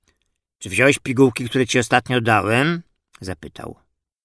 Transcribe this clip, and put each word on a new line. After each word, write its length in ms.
czy 100
wziąłeś 300
pigułki, 500
które 180
ci 120
ostatnio 420
dałem?”, 600
zapytał. 560